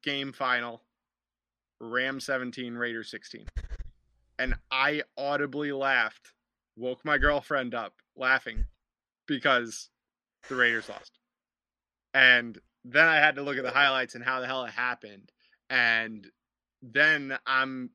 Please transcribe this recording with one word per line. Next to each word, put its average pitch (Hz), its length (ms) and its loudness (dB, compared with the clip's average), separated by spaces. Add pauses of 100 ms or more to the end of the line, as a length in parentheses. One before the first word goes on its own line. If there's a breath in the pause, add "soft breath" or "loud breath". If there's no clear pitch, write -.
"Game 139 280 -6
final, 120 500 -2 (1000)
Rams 127 440 -4
seventeen, 127 500 -6
Raiders 117 360 -6
sixteen." - 360 -16 (920)
And 131 160 -2 (160)
I 143 320 0 (160)
audibly 143 540 -4
laughed, 135 640 -2 (420)
woke 127 280 -8
my 147 140 2
girlfriend 135 560 0
up 110 200 -6 (220)
laughing 127 500 0 (600)
because 127 640 0 (580)
the 135 80 -8
Raiders 117 320 2
lost. - 300 -16 (960)
And 123 440 6 (240)
then 139 240 4
I 160 100 4
had 151 180 4
to 139 80 -8
look 139 160 -4
at 135 40 -4
the 127 80 -4
highlights 131 440 2
and 120 100 -10
how 131 160 -2
the 127 60 -8
hell 131 180 -4
it 117 60 -12
happened. 110 600 -6 (380)
And 113 580 2 (540)
then 139 560 2 (100)
I'm, 131 480 0